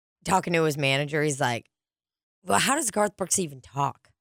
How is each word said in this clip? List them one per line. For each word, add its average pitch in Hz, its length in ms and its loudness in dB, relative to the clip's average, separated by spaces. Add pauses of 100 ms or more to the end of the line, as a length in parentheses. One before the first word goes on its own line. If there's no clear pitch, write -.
(240)
Talking 175 300 0
to 165 100 4
his 151 140 0
manager, 143 460 0
he's 143 180 -2
like, 120 240 -2 (800)
"Well, 196 160 2
how 202 160 2
does 285 160 -2
Garth 208 260 0
Brooks 185 220 -2
even 143 220 -6
talk?" - 600 -6